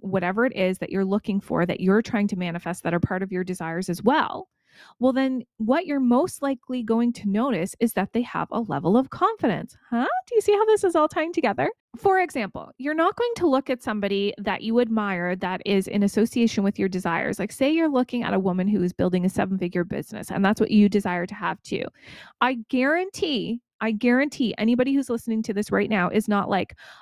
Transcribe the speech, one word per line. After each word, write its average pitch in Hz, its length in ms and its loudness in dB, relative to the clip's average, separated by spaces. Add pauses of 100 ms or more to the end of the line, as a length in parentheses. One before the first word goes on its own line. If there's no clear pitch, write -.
whatever 190 440 0
it 262 100 -2
is 190 240 0
that - 100 -8
you're 196 160 0
looking 196 340 -2
for, 170 260 0
that 180 140 -4
you're 196 220 4
trying 208 260 0
to 202 80 -2
manifest, 175 480 -6
that 165 100 0
are 175 60 2
part 185 240 0
of 196 80 -6
your 180 120 -2
desires 175 460 -4
as 175 140 -4
well, - 460 0 (500)
well, 254 140 2
then 262 300 0 (140)
what 262 280 0
you're 285 140 -2
most 254 420 2
likely 254 420 -4
going 226 300 2
to 208 160 -4
notice 202 500 0
is 226 140 0
that 190 200 -2
they 240 100 0
have - 280 -4
a 226 100 -4
level 190 360 2
of 262 120 2
confidence. 339 680 -2 (120)
Huh? 240 180 0 (200)
Do 494 80 -6
you 427 60 4
see 415 120 2
how 415 120 4
this 440 180 4
is 359 120 2
all 311 120 4
tying 330 260 -4
together? 285 380 0 (260)
For 381 220 4
example, 247 580 -4
you're 285 160 -4
not 330 220 2
going 480 220 -2
to 349 100 2
look 269 220 2
at 254 120 -4
somebody 202 560 -2
that 202 240 -4
you 226 180 2
admire 202 580 0
that 185 280 -4
is 196 220 2
in 208 160 0
association 220 600 2
with 196 140 0
your 196 120 0
desires. 175 500 -2
Like, 196 120 -4
say 269 200 0
you're 320 180 2
looking 254 340 0
at 202 100 -2
a 190 60 2
woman 185 280 0
who 202 160 2
is 180 100 -2
building 180 320 0
a 190 40 2
seven-figure 185 560 -2
business, - 440 -8
and - 160 0
that's 208 160 2
what - 100 2
you 208 160 8
desire 185 380 0
to 196 100 -12
have 185 280 -6
too. - 200 -6 (580)
I 247 180 0 (100)
guarantee, 269 920 -2 (200)
I 226 100 -2
guarantee 247 640 2
anybody 247 360 2
who's 277 160 0
listening 226 340 -2
to 226 100 -4
this 202 180 -2
right 202 180 0
now 190 200 2
is - 180 0
not 202 220 0
like, - 260 -2 (260)